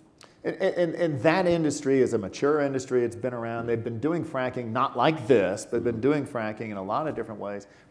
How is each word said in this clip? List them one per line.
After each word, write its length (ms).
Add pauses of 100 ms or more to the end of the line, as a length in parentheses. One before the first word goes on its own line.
(440)
And, 140
and, 380
and 260
that 260
industry 540
is 120
a 40
mature 440
industry. 420
It's 120
been 180
around. 340
They've 160
been 160
doing 260
fracking, 460
not 260
like 300
this, 420
but 140
been 180
doing 240
fracking 460
in 60
a 60
lot 240
of 80
different 240
ways 280 (240)